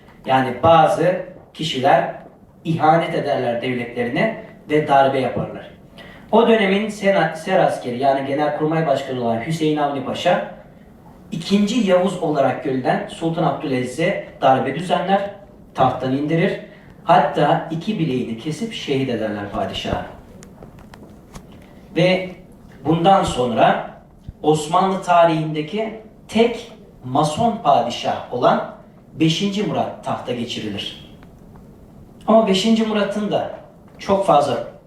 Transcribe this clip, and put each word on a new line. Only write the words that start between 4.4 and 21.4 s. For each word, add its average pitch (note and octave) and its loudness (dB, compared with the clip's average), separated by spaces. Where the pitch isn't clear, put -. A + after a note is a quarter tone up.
ve D3+ 2
darbe C3+ 4
yaparlar. - -6
O A3+ 6
dönemin G#3+ 2
sena-, G3 0
ser F#3 0
askeri - 0
yani C#3 0
genelkurmay D3+ 0
başkanı B2+ -2
olan A#2 -2
Hüseyin D#3 0
Avni C#3 -2
Paşa F3 -2
ikinci G3+ 0
Yavuz F3+ 2
olarak - 0
görülen B2+ -2
Sultan E3 -4
Abdülaziz'e C#3+ -2
darbe - 2
düzenler, - 0
tahttan B2+ 0
indirir. E3 0
Hatta E3 2
iki E3+ -4
bileğini A#2+ -2
kesip A3 -8
şehit C3 -2
ederler G#2 -4
padişahı. - -4